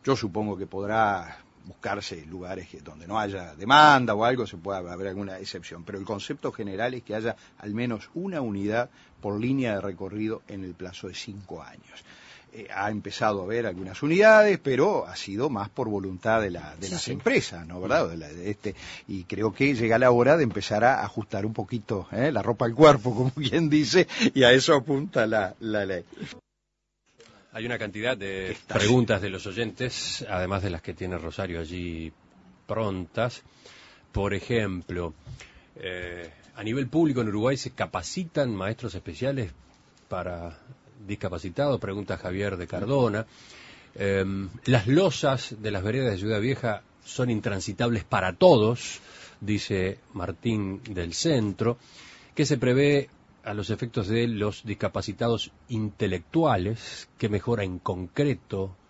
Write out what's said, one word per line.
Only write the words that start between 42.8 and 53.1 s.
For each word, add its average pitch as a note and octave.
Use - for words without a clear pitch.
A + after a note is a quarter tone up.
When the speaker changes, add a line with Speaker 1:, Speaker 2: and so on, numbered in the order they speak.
Speaker 3:
Em, G2
las A#2
losas C#3
de G#2+
las G2
veredas A#2+
de F#2+
Ciudad G#2
Vieja A2+
son B2+
intransitables G#2+
para F#2
todos, A#2+
dice G2
Martín G2
del F2
Centro. A#2
¿Qué D3+
se C#3
prevé C3+